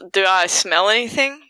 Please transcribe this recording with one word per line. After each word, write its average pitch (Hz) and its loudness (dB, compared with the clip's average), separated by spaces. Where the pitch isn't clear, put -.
Do 196 2
I 185 2
smell 180 0
anything? 269 -2